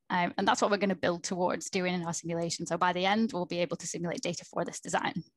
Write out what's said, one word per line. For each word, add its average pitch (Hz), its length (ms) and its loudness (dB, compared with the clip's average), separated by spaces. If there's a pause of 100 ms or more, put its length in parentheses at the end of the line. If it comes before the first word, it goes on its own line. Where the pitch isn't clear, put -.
(100)
Um, 175 280 2
and 196 100 2
that's 208 140 4
what 196 80 6
we're 202 80 4
gonna 190 160 2
build 170 280 0
towards 175 460 -2
doing 180 260 0
in 175 100 -2
our 165 100 -2
simulation. 170 520 -4
So 165 120 0
by 180 160 4
the 180 100 0
end, 214 280 4
we'll 175 140 0
be 175 140 -2
able 175 160 0
to - 100 -8
simulate - 360 -4
data 170 240 -4
for - 180 -2
this - 160 -8
design. 170 420 -2 (140)